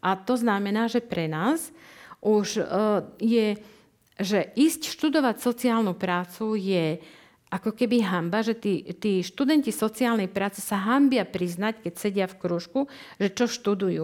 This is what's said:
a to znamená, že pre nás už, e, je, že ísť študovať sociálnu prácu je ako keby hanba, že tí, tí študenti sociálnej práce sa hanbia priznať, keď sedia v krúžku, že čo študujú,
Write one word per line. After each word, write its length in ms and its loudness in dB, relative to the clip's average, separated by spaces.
a 160 2
to 160 -2
znamená, 560 0
že 100 0
pre 300 -4
nás 400 -2
už, 380 2
e, 40 0
je, 240 4
že 340 0
ísť 400 2
študovať 480 0
sociálnu 560 0
prácu 640 -2
je 420 0
ako 240 -4
keby 320 2
hanba, 400 0
že 160 -2
tí, 240 -2
tí 240 0
študenti 480 2
sociálnej 560 0
práce 320 -4
sa 240 -4
hanbia 400 4
priznať, 560 -4
keď 160 -8
sedia 320 -2
v 160 -10
krúžku, 360 -2
že 160 0
čo 160 0
študujú, 560 -2